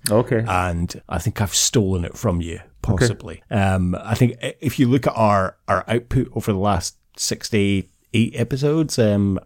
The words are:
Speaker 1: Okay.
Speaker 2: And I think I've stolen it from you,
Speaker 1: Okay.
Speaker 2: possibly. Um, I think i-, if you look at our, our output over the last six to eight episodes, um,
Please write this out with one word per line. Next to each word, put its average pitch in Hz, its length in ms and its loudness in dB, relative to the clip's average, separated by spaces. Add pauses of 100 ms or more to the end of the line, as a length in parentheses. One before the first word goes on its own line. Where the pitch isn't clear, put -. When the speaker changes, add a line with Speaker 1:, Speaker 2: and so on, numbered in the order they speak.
Speaker 1:
Okay. 113 380 2
Speaker 2:
And 90 600 -2
I 87 100 -4
think - 220 -4
I've 101 140 -2
stolen 95 500 0
it - 120 -10
from 87 240 0
you, 82 160 -8
Speaker 1:
Okay. 90 60 -16 (200)
Speaker 2:
possibly. 101 680 -2
Um, 95 500 0
I 110 140 -4
think 120 280 2
i-, 139 180 -6
if 139 200 -4
you 127 80 6
look 127 180 2
at 147 100 0
our, 101 400 2 (120)
our 95 200 0
output 123 460 0
over 113 180 -2
the 98 60 0
last 95 380 -2 (200)
six - 340 -6
to 101 320 2 (320)
eight 113 220 2
episodes, 147 600 0
um, 101 480 2